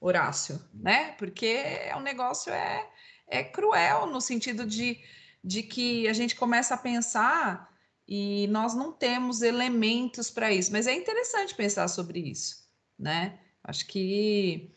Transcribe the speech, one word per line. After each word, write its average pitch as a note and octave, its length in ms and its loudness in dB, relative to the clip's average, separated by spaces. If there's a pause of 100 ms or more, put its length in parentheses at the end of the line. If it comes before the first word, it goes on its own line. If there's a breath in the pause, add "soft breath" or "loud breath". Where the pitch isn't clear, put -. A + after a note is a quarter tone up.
Horácio, D#3 600 0 (120)
né? G#3 400 2
Porque G3 320 -6
é, A#3 500 -2
o C4+ 60 -4
negócio C4 500 -4
é, - 360 -2 (400 loud breath)
é C4 160 -2
cruel F4 640 4
no C4+ 140 -4
sentido A#3+ 440 -4
de, A#3 340 -2 (440 loud breath)
de F#3+ 200 -4
que A#3+ 440 0
a A3 60 4
gente A#3 220 0
começa A#3+ 380 2
a - 40 -2
pensar A#3+ 920 0 (380 loud breath)
e G3+ 400 0
nós A3 260 2
não C#4 180 -4
temos B3 500 0
elementos A#3+ 920 2
pra A3 200 0
isso. F#3 200 2
Mas A3 160 2
é B3+ 60 4
interessante G#4+ 600 -2
pensar G3+ 320 0
sobre E3+ 320 -4
isso, - 480 -8 (300)
né? E3+ 420 -4 (240 loud breath)
Acho - 240 -8
que G3 880 0